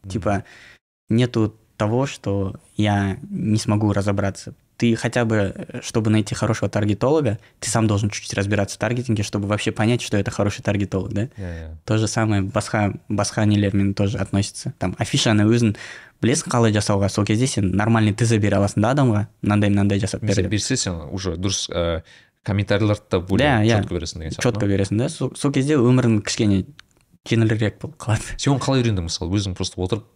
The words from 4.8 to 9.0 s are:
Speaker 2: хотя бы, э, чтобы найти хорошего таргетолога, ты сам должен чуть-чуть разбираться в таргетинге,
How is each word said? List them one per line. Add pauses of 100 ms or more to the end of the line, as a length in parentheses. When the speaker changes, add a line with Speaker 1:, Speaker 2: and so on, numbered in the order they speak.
Speaker 2:
хотя
бы,
э,
чтобы
найти
хорошего
таргетолога, (220)
ты
сам
должен
чуть-чуть
разбираться
в
таргетинге,